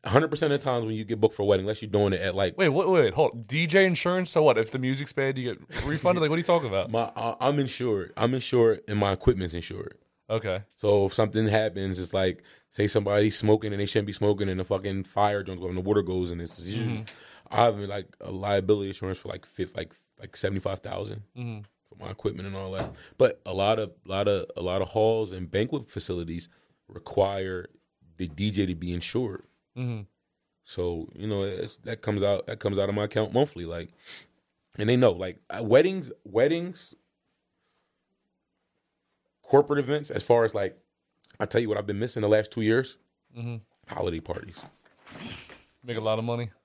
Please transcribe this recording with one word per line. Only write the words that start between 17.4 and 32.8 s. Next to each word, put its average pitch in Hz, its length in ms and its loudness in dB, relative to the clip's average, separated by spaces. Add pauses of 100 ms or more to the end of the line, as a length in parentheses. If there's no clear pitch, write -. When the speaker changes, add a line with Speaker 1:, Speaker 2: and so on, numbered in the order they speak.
Speaker 1:
I 107 140 -4
have, 110 140 4
like, 101 280 -6 (140)
a - 100 -12
liability 98 580 2
insurance 95 300 -6
for, - 100 -16
like, 92 180 -12
fif-, - 300 -8
like, 82 180 -8 (260)
like, - 160 -16
seventy-five 98 440 -4
thousand 101 420 -10 (140)
Speaker 2:
Mm-hmm. 117 240 -10 (280)
Speaker 1:
for 107 160 -20
my 98 60 -12
equipment 98 360 -6
and 98 100 -10
all 95 160 -8
that. 95 220 -6 (220)
But - 300 4
a 92 80 -6
lot 101 240 2
of, 104 140 -6 (120)
lot 98 240 0
of, 98 260 0
a - 60 -10
lot 90 220 -2
of 92 60 -2
halls 110 440 0
and 92 180 -10
banquet 113 400 -2
facilities 85 600 -8 (380)
require 95 840 -4 (480)
the 92 100 -4
D 92 220 -2
J 98 160 0
to 90 80 -4
be 87 180 -6
insured. 98 540 -6 (300)
Speaker 2:
Mm-hmm. 120 260 -8 (600)
Speaker 1:
So, 87 540 -6
you 101 100 -8
know, 101 160 -2
it's, 101 360 -6
that 117 220 -10
comes 104 220 0
out, 101 240 0
that - 140 -10
comes 101 180 -2
out 98 100 0